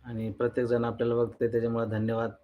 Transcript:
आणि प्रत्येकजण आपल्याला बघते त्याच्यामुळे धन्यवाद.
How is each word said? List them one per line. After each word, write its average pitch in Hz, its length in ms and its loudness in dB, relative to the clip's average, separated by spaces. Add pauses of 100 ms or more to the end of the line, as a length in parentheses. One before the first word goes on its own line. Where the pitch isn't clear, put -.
आणि 113 280 -6
प्रत्येकजण 120 520 2
आपल्याला 117 300 0
बघते 117 360 0
त्याच्यामुळे 117 360 0
धन्यवाद. 110 440 0 (140)